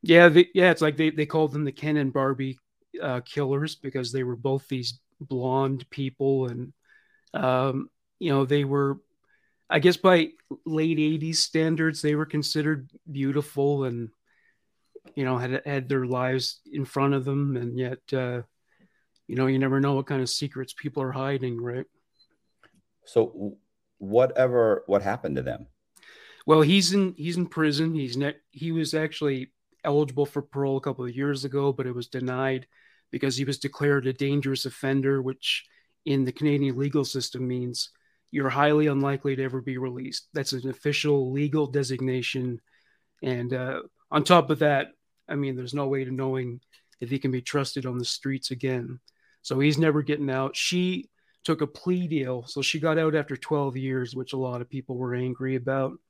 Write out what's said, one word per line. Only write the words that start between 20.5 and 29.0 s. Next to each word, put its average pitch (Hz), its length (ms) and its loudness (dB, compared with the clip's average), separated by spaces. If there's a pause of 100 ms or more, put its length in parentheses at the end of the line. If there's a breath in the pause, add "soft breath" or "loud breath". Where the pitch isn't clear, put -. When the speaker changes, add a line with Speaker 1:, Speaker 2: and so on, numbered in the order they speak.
Speaker 1:
people 139 300 -6
are 131 100 -4
hiding, 131 480 -4
right? 120 260 -6 (1160)
Speaker 2:
So - 220 2
w-, 101 300 -10 (420)
whatever, 120 880 4
what 98 160 2
happened 98 340 -4
to 65 60 -4
them? 60 260 -8 (760 loud breath)
Speaker 1:
Well, 156 160 6
he's 175 320 6
in, 190 240 2
he's 165 200 -6
in 175 100 0
prison. 160 480 0
He's 127 220 -4
ne-, 143 180 -2 (160)
he 160 220 -8
was 160 220 -2
actually 151 580 -4 (320)